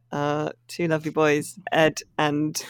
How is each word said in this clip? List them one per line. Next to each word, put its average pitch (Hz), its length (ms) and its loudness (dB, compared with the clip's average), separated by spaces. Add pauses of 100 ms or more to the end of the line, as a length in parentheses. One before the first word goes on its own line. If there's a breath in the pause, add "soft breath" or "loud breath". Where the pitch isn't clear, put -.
(120)
uh, 147 380 -2 (180)
two 170 220 -2
lovely 156 220 -2
boys, 151 460 2 (140)
Ed 156 280 4 (180)
and, 151 520 0